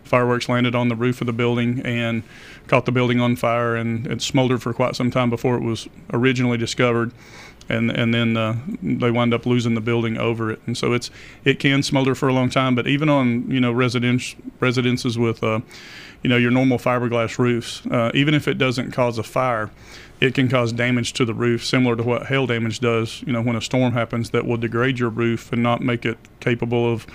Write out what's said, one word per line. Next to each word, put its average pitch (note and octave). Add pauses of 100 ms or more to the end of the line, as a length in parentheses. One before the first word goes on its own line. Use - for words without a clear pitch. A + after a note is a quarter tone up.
fireworks B2
landed B2
on B2
the A#2
roof B2
of B2
the A#2+
building A#2+
and A#2 (460)
caught B2+
the B2+
building B2
on A#2+
fire, A#2+
and A2+
it A#2
smoldered B2+
for A#2+
quite B2+
some B2
time B2
before A#2+
it A#2
was A2+ (260)
originally B2
discovered. A#2 (560)
And, A2+
and A#2
then, A#2
uh, A2 (260)
they B2
wound A#2
up A#2
losing A#2+
the A2+
building A#2
over A2+
it. -
And A#2
so A#2+
it's, A#2+ (360)
it -
can C#3
smolder C3+
for C#3+
a C3
long B2+
time, C3
but A#2+
even C#3+
on, B2+
you C3
know, B2
residence-, B2 (240)
residences B2
with, A#2
uh, A2 (640)
you C#3
know, B2
your A#2+
normal B2+
fiberglass A#2+
roofs, A#2+
uh, A#2
even C#3+
if D3
it C3
doesn't C3
cause A#2+
a G#2+
fire, A#2 (480)
it C3
can C3
cause A#2+
damage A#2+
to -
the A2+
roof, A#2
similar B2+
to A#2
what A#2
hail C3+
damage A#2
does, A2+
you -
know, A#2
when A#2
a A2
storm B2+
happens A#2
that A#2
will A#2+
degrade A#2
your A#2+
roof A#2
and A#2+
not A#2+
make A#2+
it A#2 (220)
capable A#2+
of A2